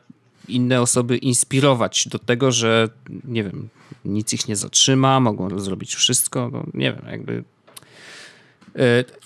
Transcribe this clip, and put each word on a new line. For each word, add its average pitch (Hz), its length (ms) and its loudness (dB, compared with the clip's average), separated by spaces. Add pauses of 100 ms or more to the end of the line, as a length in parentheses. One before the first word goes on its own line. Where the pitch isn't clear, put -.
(480)
inne 123 320 2
osoby 123 360 2
inspirować 131 920 2
do - 100 -6
tego, 123 340 2
że, 113 360 2 (360)
nie 113 200 -4
wiem, 101 240 -10 (360)
nic 104 280 -4
ich - 160 -6
nie 107 80 -4
zatrzyma, 135 640 4
mogą 98 400 0
zrobić 98 340 -8
wszystko, 127 580 0
no, 120 220 -8
nie - 180 0
wiem, - 180 -14
jakby, - 340 -8 (1300)
e, 123 280 4 (220)